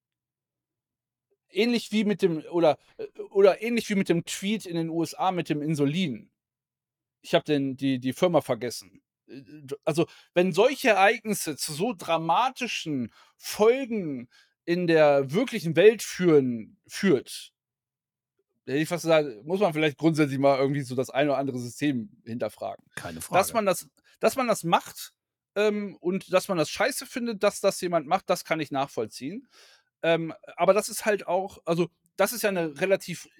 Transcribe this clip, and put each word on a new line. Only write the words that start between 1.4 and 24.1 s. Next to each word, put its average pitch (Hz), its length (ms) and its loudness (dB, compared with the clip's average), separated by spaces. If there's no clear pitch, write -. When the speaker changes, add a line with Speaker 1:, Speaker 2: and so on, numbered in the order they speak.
Speaker 1:
ähnlich 233 420 -2
wie 214 120 0
mit 202 180 -2
dem, 165 300 0
oder, 165 260 2
äh, - 80 -10
oder 196 320 4
ähnlich 226 280 -2
wie 208 60 -2
mit 196 140 0
dem 170 160 0
Tweet 202 400 -6
in 170 100 -8
den 165 140 -2
U 165 140 -2
S 156 100 -6
A 180 180 0
mit 180 180 -4
dem 147 120 -2
Insulin. 147 720 -2
Ich - 140 -2
hab 160 100 0
den, 139 320 -2
die, 135 220 -2
die 123 140 -4
Firma 175 280 2
vergessen. 110 600 -6
Äh, 117 180 -18
d-, 143 300 -16
also, 160 220 0
wenn 180 200 2
solche 247 360 2
Ereignisse 202 680 2
zu - 160 -8
so 208 200 -4
dramatischen 165 1200 -4
Folgen 214 920 0
in 175 220 -2
der 143 460 6
wirklichen 190 420 -2
Welt 208 280 8
führen, 135 840 2
führt, - 640 0
hätte 131 120 -2
ich 156 120 0
fast 170 140 -4
gesagt, 147 400 2
muss 175 160 -2
man 185 140 2
vielleicht 156 240 0
grundsätzlich 147 420 2
mal 139 200 4
irgendwie 143 220 0
so 123 140 -8
das 127 140 -2
ein 143 180 0
oder 135 100 0
andere 131 220 -4
System 120 500 -4
hinterfragen. 110 600 -8
Speaker 2:
Keine 82 260 -12
Speaker 1:
Dass 180 220 2
Speaker 2:
Frage. - 0 -
Speaker 1:
man 220 120 -2
das, - 240 -2